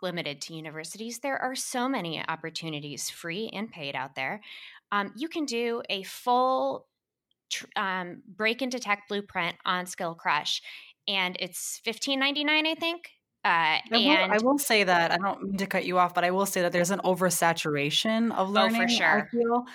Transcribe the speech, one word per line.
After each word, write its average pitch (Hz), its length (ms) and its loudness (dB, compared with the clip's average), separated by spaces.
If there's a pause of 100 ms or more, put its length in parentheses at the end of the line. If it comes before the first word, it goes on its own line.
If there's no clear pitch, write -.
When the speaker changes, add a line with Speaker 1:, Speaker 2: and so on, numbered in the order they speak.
Speaker 1:
limited 156 400 -6
to 165 140 -12
universities. 160 640 -10
There 277 200 -4
are 254 160 -4
so 254 320 -4
many 175 400 -4
opportunities, 160 840 -8
free 185 420 -8
and 220 180 -8
paid, 139 240 -8
out 135 200 -6
there. 147 260 -6 (500)
Um, 202 240 -2
you 269 140 -6
can 320 160 -4
do 233 460 -2
a 190 120 -2
full 262 840 0 (640)
tr-, - 140 -8 (100)
um, 185 520 -2
break 220 360 -2
into 254 160 -4
tech 202 280 -2
blueprint 190 560 -4
on 180 220 0
Skill 175 300 -6
Crush, 160 480 0 (440)
and 185 320 0
it's - 440 -8
fifteen 262 360 -2
ninety-nine, 294 460 2
I 320 80 2
think. 330 380 -4 (320)
Uh, 165 340 4 (160)
Speaker 2:
I 233 60 6
will, 190 240 6
Speaker 1:
and 190 100 2
Speaker 2:
I 208 80 6
will 269 160 4
say 220 280 4
that, 170 260 4
I 175 60 2
don't 196 260 -2
mean 196 140 -4
to 196 100 -2
cut 185 180 0
you 180 140 2
off, 175 160 4
but 175 80 2
I 180 80 4
will 190 160 2
say 190 160 0
that 175 80 2
there's 175 180 2
an 196 120 0
oversaturation 170 1300 2
of 190 160 0
Speaker 1:
Oh, 208 200 4
for - 20 0
Speaker 2:
learning, 233 100 2
I 233 60 2
Speaker 1:
sure. 202 440 2
Speaker 2:
feel. 240 440 2